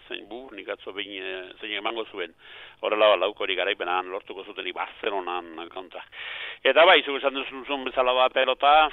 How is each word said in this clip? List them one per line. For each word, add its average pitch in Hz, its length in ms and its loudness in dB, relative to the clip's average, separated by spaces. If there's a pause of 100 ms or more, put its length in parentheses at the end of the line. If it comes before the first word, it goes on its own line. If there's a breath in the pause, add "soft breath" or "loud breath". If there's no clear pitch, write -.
Zein, 95 220 -14
bu, 127 240 -16
nik 98 160 -14
atzo 101 240 -10
behin, 98 280 -10
eh, 92 400 -10
zein 107 120 -10
emango 110 400 -6
zuen, 87 200 -8 (480 loud breath)
horrela 107 280 4
ba, 101 80 6
laukori 95 400 -2
garaipenan 90 520 -2
lortuko 95 360 -10
zutenik 92 320 -10
Barcelonan 87 920 -8
kontra. - 320 -16 (640 loud breath)
Eta 135 220 6
bai, 175 180 8
zuk 143 160 -4
esan 131 160 -2
duzun 135 500 -6
bezala 127 280 2
ba, 127 180 4
pelota, 139 640 4